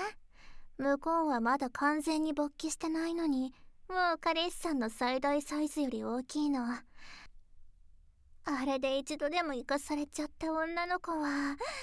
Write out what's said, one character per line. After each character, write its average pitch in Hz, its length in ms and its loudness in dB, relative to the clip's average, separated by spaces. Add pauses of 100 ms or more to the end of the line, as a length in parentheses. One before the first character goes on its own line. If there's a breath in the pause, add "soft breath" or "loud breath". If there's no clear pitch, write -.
(760 soft breath)
向 277 200 4
こ 330 280 2
う - 20 4
は 247 140 2
ま 247 160 4
だ 269 120 -2
完 302 300 2
全 311 240 2
に 311 100 0
勃 294 240 0
起 320 140 -2
し - 60 -4
て 339 100 -4
な 320 200 0
い 339 60 0
の 339 140 0
に、 262 260 2 (360 soft breath)
も 359 240 4
う 320 60 -2
彼 339 300 2
氏 - 80 -4
さ 339 140 0
ん 277 80 2
の 226 100 2
最 254 300 0
大 285 220 4
サ 294 180 -2
イ 302 80 2
ズ 294 140 -2
よ 269 80 2
り 220 160 -2
大 240 180 -2
き 302 220 0
い 294 40 4
の。 254 160 2 (1800 loud breath)
あ 269 200 0
れ 269 140 2
で 269 180 2
一 285 200 -4
度 294 120 0
で 349 140 2
も 294 100 -2
行 247 120 -6
か 285 140 0
さ 294 180 -2
れ 294 100 -2
ち - 160 -4
ゃ 302 40 -2
っ - 20 -14
た 320 240 -4
女 330 320 0
の 359 160 0
子 349 100 -4
は、 285 460 0 (240 loud breath)